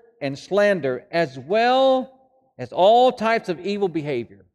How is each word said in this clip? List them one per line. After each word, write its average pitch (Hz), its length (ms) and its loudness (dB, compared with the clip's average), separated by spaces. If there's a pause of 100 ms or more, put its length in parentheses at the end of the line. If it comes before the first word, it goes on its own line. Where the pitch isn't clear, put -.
(220)
and 139 160 -6
slander, 185 760 -2
as 143 280 -2
well 247 880 0 (280)
as 123 160 -12
all 233 400 4
types 226 340 -2
of 170 140 -6
evil 202 260 -4
behavior." 139 680 -6